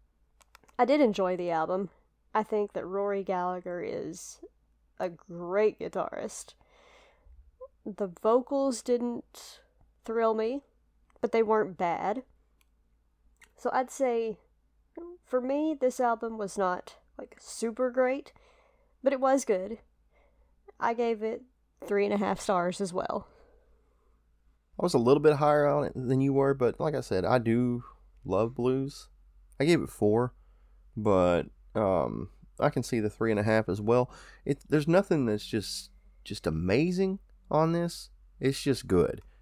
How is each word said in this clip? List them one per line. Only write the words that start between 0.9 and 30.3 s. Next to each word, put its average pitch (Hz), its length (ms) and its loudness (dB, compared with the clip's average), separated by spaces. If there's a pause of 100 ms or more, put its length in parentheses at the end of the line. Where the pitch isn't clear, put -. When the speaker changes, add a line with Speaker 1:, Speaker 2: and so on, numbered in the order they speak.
Speaker 1:
enjoy 190 360 2
the 175 140 -4
album. 170 400 -2 (440)
I 214 80 2
think 208 300 -2
that - 120 -6
Rory 196 380 -4
Gallagher 180 640 -4
is - 540 -10 (580)
a 185 100 -4
great 175 720 -2
guitarist. - 760 -8 (1300)
The 196 240 -6 (120)
vocals 254 600 2
didn't - 800 -6 (440)
thrill 226 300 0
me, 226 280 -4 (580)
but 233 120 -2
they 226 100 4
weren't 214 360 2
bad. 190 460 -2 (1300)
So 240 160 -6
I'd 254 180 -2
say, 233 480 -2 (840)
for 254 160 -2
me, 285 400 -2
this 254 200 0
album 226 380 -2
was 202 200 -6
not, 185 380 -4 (200)
like, - 220 -18
super 233 520 -4
great, 254 420 -2 (680)
but 269 100 2
it 262 80 -2
was 269 240 2
good. 202 340 -2 (1000)
I 233 160 0
gave 233 280 0
it 226 200 -6 (420)
three 202 200 2
and 208 100 2
a 202 40 2
half 196 220 0
stars 180 400 0
as 180 120 -4
well. - 340 -4 (1500)
Speaker 2:
I - 60 0
was 175 100 2
a 139 40 4
little 131 220 6
bit 151 160 6
higher 147 300 4
on 143 180 2
it - 120 -6
than 131 240 0
you 139 120 2
were, 139 220 2
but 123 240 0
like 147 160 -2
I 131 60 -4
said, 92 240 -2
I 127 140 4
do 120 440 0 (420)
love 107 300 0
blues. 131 540 -4 (500)
I 139 60 0
gave 156 180 4
it 65 80 -6
four, 110 420 2 (640)